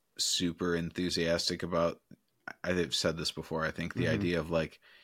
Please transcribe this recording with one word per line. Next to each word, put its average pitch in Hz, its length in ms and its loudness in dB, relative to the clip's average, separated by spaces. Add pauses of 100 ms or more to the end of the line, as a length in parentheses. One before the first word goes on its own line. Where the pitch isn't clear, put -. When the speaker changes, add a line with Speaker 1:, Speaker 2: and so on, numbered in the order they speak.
(180)
Speaker 1:
super 87 560 0
enthusiastic 85 880 0
about, 85 380 2 (480)
I, - 240 -6
I've 87 220 2
said 82 220 2
this 80 160 -2
before, 80 320 -4
I 78 60 0
think 85 260 -6
the 82 120 2
Speaker 2:
Mm-hmm. 80 60 2
Speaker 1:
idea 87 260 2
of, 80 100 -4
like, 80 300 0 (240)